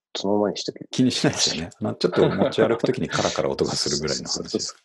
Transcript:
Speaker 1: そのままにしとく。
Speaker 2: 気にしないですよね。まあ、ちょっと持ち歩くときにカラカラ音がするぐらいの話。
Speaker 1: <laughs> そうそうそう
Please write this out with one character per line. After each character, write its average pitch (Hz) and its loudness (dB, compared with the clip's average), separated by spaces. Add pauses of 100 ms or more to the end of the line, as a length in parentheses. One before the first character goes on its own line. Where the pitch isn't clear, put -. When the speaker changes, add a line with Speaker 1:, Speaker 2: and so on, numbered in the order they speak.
(140)
Speaker 1:
そ - -4
の 101 2
ま 104 4
ま 104 2
に - -6
し - -8
と - -4
く。 - -14
Speaker 2:
気 - 2
に 127 6
し - 0
な 143 6
い - 0
で - -4
す - 0
よ 82 -6
ね。 - -10 (100)
ま 107 -2
あ、 104 -6
ち - 0
ょ - 2
っ - -4
と 90 4
持 95 2
ち 110 2
歩 113 4
く - -4
と 127 2
き 113 -4
に - -2
カ - -2
ラ 90 2
カ - -2
ラ 71 0
音 67 0
が - 0
す - -2
る 71 -2
ぐ 76 -4
ら 69 -2
い - -6
の - -10
話。 - -10
Speaker 1:
<laughs> - -2
そ 82 -4
う 82 -12
そ - -4
う - -2
そ - -8
う - -20